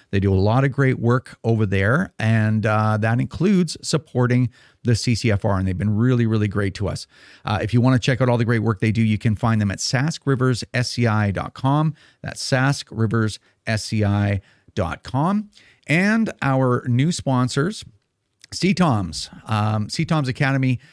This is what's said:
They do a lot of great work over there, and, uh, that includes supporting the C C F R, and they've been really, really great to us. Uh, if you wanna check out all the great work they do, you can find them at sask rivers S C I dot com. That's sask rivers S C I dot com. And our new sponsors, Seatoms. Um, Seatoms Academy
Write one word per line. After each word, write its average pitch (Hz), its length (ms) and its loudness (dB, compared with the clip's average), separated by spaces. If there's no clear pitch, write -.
They 98 80 0
do 98 140 2
a - 20 4
lot 107 280 4
of 139 80 0
great 131 280 0
work 117 440 0
over 110 220 2
there, 101 520 0
and, 110 480 2
uh, 107 320 2
that 113 220 0
includes 175 640 0
supporting 123 680 0
the 117 140 2
C 123 180 0
C 110 180 0
F 101 140 0
R, 98 140 0
and 95 80 0
they've 92 100 -2
been 104 180 -2
really, 120 300 2
really 107 220 0
great 98 280 -2
to 101 120 -4
us. 73 180 -8
Uh, 101 180 -2
if 101 100 -4
you 120 100 4
wanna 127 180 4
check 127 200 0
out 123 80 0
all 120 100 2
the 113 80 -2
great 113 180 0
work 110 160 -2
they 110 120 2
do, 113 100 0
you 110 180 0
can 110 160 0
find 113 260 0
them 101 80 0
at - 80 -4
sask 139 480 -4
rivers 127 380 0
S 120 180 -2
C 120 140 0
I 107 240 2
dot - 240 -6
com. 151 400 0
That's - 200 -10
sask 135 460 0
rivers 110 480 -2
S 110 180 -4
C 107 180 -2
I 101 380 0
dot 82 300 -6
com. 196 480 -2
And 202 460 0
our 131 460 0
new 131 240 2
sponsors, 139 720 -2
Seatoms. 117 800 0
Um, 107 400 -2
Seatoms 156 400 -2
Academy 131 520 0